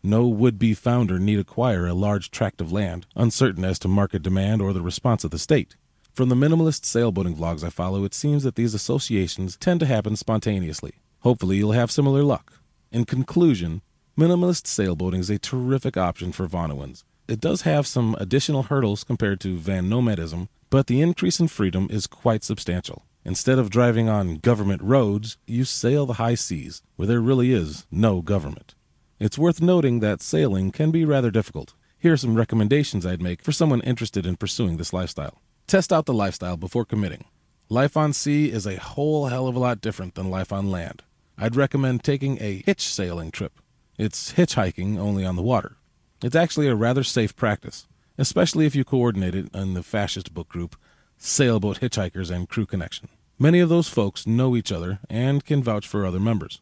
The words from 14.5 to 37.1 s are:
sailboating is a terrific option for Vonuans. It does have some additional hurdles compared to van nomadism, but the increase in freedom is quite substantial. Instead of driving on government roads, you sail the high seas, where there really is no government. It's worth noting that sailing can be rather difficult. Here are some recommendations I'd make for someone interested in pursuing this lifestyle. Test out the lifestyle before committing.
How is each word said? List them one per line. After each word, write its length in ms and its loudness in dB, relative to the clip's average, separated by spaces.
sailboating 540 0
is 100 -4
a 80 0
terrific 580 -2
option 360 -2
for 140 -4
Vonuans. 560 -6
It 140 -4
does 220 -2
have 240 2
some 340 0
additional 440 0
hurdles 380 0
compared 380 -2
to 160 -4
van 320 -2
nomadism, 600 -2
but 180 4
the 140 2
increase 400 0
in 80 4
freedom 420 -2
is 160 -4
quite 380 -2
substantial. 640 -6
Instead 340 2
of 120 0
driving 360 4
on 300 0
government 460 2
roads, 640 2
you 180 -2
sail 400 0
the 100 -4
high 200 0
seas, 480 -8
where 120 -2
there 140 4
really 320 4
is 360 -2
no 300 2
government. 540 -4
It's 200 -2
worth 240 2
noting 380 4
that 200 0
sailing 500 2
can 200 0
be 160 2
rather 240 2
difficult. 420 -2
Here 140 4
are 60 4
some 160 0
recommendations 720 2
I'd 160 -2
make 200 -4
for 100 -2
someone 280 2
interested 460 -2
in 100 -2
pursuing 400 -2
this 160 -6
lifestyle. 480 -6
Test 280 2
out 100 2
the 80 -2
lifestyle 460 -2
before 260 -4
committing. 400 -4